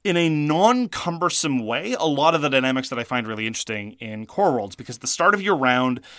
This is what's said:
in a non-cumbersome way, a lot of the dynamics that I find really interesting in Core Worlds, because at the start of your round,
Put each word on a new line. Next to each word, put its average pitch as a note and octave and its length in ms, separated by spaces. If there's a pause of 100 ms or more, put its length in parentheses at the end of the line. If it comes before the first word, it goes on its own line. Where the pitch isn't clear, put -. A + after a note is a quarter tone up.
in F3+ 120
a E3+ 120
non-cumbersome E3 1400
way, D3 280
a - 100
lot D3+ 280
of D#3+ 80
the D3 80
dynamics C3 400
that A#2+ 120
I A#2+ 40
find A#2+ 220
really A2 220
interesting G#2+ 460
in A2 320
Core G3 260
Worlds, G2+ 240
because G#2 180
at - 60
the - 80
start F#3+ 260
of G3 80
your F#3+ 140
round, B2+ 440 (180)